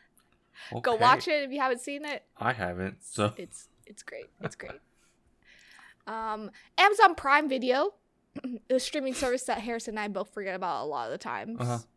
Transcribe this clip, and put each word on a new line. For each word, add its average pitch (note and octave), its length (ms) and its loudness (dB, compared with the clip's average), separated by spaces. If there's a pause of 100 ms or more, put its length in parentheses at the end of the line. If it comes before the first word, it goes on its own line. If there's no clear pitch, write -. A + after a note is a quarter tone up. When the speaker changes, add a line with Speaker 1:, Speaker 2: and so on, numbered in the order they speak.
(800)
Speaker 1:
Go A#3+ 120 2
Speaker 2:
Okay. A3 100 2
Speaker 1:
watch B3 240 6
it D4+ 160 2
if C4 80 -8
you C#4+ 80 -4
haven't C4 220 0
seen C#4+ 240 -8
it. D4 180 -8 (140)
Speaker 2:
I A#2 160 0
haven't, F#2 460 -4
Speaker 1:
It's, - 140 -18
Speaker 2:
so. G#2 240 0
Speaker 1:
it's, - 300 -16 (180)
it's - 180 -20
great. - 260 -14 (120)
It's - 140 -8
great. - 200 -12
<laughs> - 60 -20 (1300)
Um, G#3+ 420 -6 (300)
Amazon G4 340 8
Prime D4 340 4
Video, C4 460 2 (400)
<clears throat> B3 340 -10
the B3+ 120 4
streaming C4 340 -4
service B3+ 300 -2
that A#3 160 -2
Harris A#3 280 -6
and G#3+ 120 -6
I G#3 80 -4
both G3 260 -6
forget G3 220 -6
about E3+ 280 -2
a D3 40 -6
lot C3+ 180 -4
of A#2 60 -6
the C#3 80 -6
times. A2+ 420 -8
Speaker 2:
Uh-huh. A#2+ 160 -2 (200)